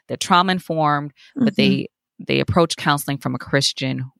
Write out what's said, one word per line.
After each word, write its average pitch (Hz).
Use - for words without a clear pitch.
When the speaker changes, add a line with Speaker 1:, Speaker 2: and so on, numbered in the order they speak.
Speaker 1:
they're 127
trauma-informed, 160
but 240
Speaker 2:
Mm-hmm. 202
Speaker 1:
they, -
they 135
approach 165
counseling 143
from 127
a 127
Christian 131